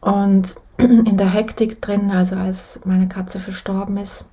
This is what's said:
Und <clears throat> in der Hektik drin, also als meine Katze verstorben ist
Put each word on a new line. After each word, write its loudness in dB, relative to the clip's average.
Und 2
<clears throat> -20
in 6
der 2
Hektik -2
drin, -2
also 2
als -6
meine 2
Katze -8
verstorben -6
ist -10